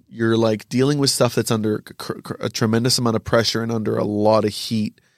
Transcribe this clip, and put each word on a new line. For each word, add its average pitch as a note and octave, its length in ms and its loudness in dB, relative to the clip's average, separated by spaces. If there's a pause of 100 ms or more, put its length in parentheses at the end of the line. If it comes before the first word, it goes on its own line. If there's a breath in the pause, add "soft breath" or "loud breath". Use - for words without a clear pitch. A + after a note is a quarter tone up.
you're, A2+ 300 0
like, A2 320 0
dealing C3 280 2
with C#3 120 2
stuff - 260 0
that's A#2 160 0
under G#2+ 280 0
cr-, - 420 -12
cr-, - 180 -10
a G2+ 100 -4
tremendous A2+ 480 0
amount A2+ 200 0
of - 80 -8
pressure A2+ 360 2
and A2+ 80 -4
under A2 280 -2
a A2 80 0
lot G#2+ 400 2
of G#2 80 0
heat. - 480 -4 (160)